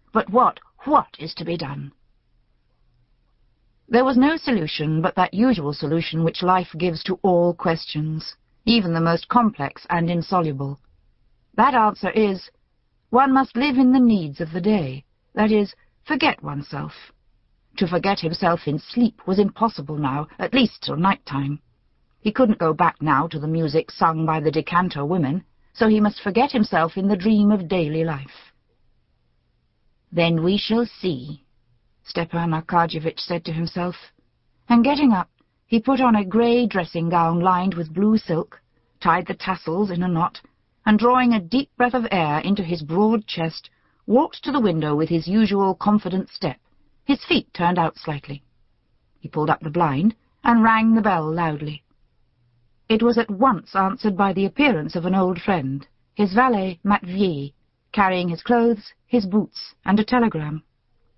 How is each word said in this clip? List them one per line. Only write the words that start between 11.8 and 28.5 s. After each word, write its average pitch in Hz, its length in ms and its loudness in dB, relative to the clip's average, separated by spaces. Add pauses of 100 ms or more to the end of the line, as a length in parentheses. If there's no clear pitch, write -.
is, 202 400 -2 (600)
one 262 220 4
must 262 240 0
live 262 220 0
in 254 140 6
the 262 80 6
needs 190 400 2
of 160 120 -8
the 180 80 -6
day, 170 440 -2 (300)
that 214 160 2
is, 208 240 2 (300)
forget 269 380 -2
oneself. 143 500 -10 (840)
To 190 100 0
forget 180 340 -2
himself 170 460 -2
in 151 120 -2
sleep - 480 -2
was 185 120 0
impossible 196 580 0
now, 143 300 -4 (120)
at - 160 -4
least 254 280 0
till 143 140 -6
night-time. 143 640 -2 (600)
He 214 120 -2
couldn't 220 260 2
go 160 160 0
back 170 260 0
now 151 280 0
to 160 100 -10
the 151 100 -6
music 160 420 -2
sung 160 360 0
by 160 140 0
the 156 100 -2
decanter 160 540 -2
women, 165 400 -2 (280)
so 226 160 2
he 214 120 4
must 208 200 0
forget 226 320 0
himself 175 460 0
in 190 100 0
the 208 80 2
dream 208 340 4
of 190 180 0
daily 160 360 0
life. 143 480 -10 (1600)